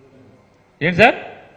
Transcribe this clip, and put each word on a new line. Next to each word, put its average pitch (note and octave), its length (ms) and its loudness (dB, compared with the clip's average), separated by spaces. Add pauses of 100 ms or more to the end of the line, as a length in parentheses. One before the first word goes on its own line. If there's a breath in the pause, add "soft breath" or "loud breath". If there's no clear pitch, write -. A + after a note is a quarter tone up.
(840)
ఏంటి E3+ 140 -4
సార్? A3+ 180 4 (420)